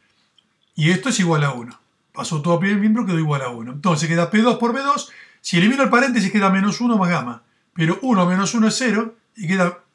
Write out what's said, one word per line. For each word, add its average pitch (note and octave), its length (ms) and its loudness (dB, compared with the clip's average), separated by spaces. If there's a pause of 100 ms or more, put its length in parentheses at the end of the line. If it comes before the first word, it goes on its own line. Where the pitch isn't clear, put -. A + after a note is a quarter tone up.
(720)
Y D#3+ 160 2
esto F#3 200 0
es - 100 0
igual D#3+ 240 2
a C#3 100 -2
uno. A#2+ 260 -14 (320)
Pasó D3 300 -6
todo E3+ 140 0
a D#3 40 0
primer G3 200 0
miembro, A3 260 2
quedó E3+ 140 0
igual D3 240 -2
a B2+ 60 -8
uno. A#2+ 240 -12
Entonces D#3 360 -2
queda E3+ 220 0
P G#3+ 100 4
dos A#3 160 2
por A#3 160 -2
B C4+ 80 -4
dos. C#4 300 -2 (280)
Si - 180 -4
elimino C4 260 2
el A#3+ 60 2
paréntesis A#3+ 420 0
queda G3 180 2
menos F#3+ 320 0
uno A#3+ 160 2
más F3+ 120 2
gamma. B2 340 -4 (300)
Pero E3+ 280 0
uno G3+ 240 2
menos F#3 300 0
uno A3 120 4
es - 80 0
cero, A3+ 400 -2 (200)
y G3 120 -8
queda, F3+ 360 -2 (120)